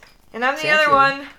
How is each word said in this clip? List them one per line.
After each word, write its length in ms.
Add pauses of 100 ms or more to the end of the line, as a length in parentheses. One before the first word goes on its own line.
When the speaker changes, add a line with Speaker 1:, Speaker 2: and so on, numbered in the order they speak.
(320)
Speaker 1:
And 140
I'm 80
the 80
Speaker 2:
Sanchez. 260
Speaker 1:
other 80
one, 320 (120)